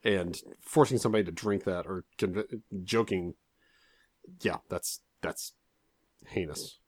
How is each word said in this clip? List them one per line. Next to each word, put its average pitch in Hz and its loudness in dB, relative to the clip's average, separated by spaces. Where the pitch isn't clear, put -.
And 90 2
forcing 131 6
somebody 110 4
to 85 -2
drink 101 0
that 90 -2
or 92 -6
conv-, 107 -2
joking, 101 0
yeah, - 0
that's, - -6
that's - -6
heinous. - -6